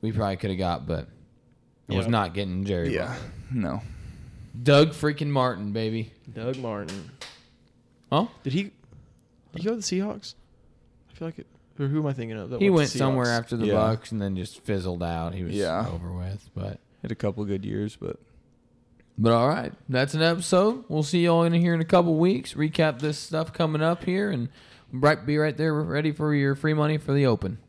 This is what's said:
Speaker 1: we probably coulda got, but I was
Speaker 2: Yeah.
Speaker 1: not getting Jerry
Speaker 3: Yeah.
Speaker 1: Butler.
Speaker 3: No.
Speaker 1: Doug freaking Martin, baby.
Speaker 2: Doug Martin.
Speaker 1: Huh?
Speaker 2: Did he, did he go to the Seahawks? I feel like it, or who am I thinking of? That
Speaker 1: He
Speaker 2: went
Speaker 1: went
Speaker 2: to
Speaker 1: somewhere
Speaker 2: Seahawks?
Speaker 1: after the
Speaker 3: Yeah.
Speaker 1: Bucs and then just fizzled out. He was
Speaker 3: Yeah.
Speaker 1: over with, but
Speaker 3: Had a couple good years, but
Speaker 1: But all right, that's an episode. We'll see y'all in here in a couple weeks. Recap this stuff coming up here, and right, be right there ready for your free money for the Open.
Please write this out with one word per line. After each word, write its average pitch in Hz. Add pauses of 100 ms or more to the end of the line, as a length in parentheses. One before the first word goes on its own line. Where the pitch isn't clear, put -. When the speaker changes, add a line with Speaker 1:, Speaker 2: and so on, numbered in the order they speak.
Speaker 1:
we 110
probably 104
coulda 95
got, 87
but 80 (800)
I 101
was 95
Speaker 2:
Yeah. 117
Speaker 1:
not 101
getting 95
Jerry 87
Speaker 3:
Yeah. -
Speaker 1:
Butler. - (320)
Speaker 3:
No. 104 (760)
Speaker 1:
Doug 143
freaking 151
Martin, 123
baby. 110 (220)
Speaker 2:
Doug 120
Martin. 101 (1000)
Speaker 1:
Huh? 165 (160)
Speaker 2:
Did 135
he, 180
did 202 (840)
he 165
go 202
to 240
the 214
Seahawks? 196 (760)
I -
feel 165
like 160
it, - (320)
or 143
who 147
am 151
I 139
thinking 113
of? 104
That 123
Speaker 1:
He 196
Speaker 2:
went 180
Speaker 1:
went 135
Speaker 2:
to 135
Speaker 1:
somewhere 131
Speaker 2:
Seahawks? 120
Speaker 1:
after 117
the 110
Speaker 3:
Yeah. 104
Speaker 1:
Bucs 110
and 113
then 98
just 90
fizzled 92
out. 85
He 92
was 85
Speaker 3:
Yeah. 98
Speaker 1:
over 85
with, 90
but 98 (220)
Speaker 3:
Had 117
a -
couple 104
good 98
years, 104
but - (1000)
Speaker 1:
But 113
all 117
right, 151 (160)
that's 135
an 156
episode. 185
We'll 156
see 170
y'all 170
in 165
here 170
in 165
a 165
couple 170
weeks. 180
Recap 156
this 151
stuff 160
coming 156
up 170
here, 190
and 127 (420)
right, 139
be 147
right 151
there 156
ready 151
for 151
your 139
free 156
money 151
for 139
the 139
Open. 107 (100)